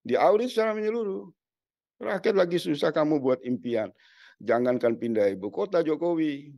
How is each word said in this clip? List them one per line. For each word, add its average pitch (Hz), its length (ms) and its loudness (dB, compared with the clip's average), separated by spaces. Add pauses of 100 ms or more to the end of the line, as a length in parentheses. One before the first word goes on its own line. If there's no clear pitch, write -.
Diaudit 185 480 4
secara 220 240 0
menyeluruh. 214 560 -4 (720)
Rakyat 208 320 0
lagi 180 240 2
susah 160 400 -2
kamu 151 240 2
buat 127 240 0
impian. 117 480 -4 (480)
Jangankan 120 560 0
pindah 110 400 2
ibu 98 160 -8
kota, 190 320 -2
Jokowi. 151 720 -2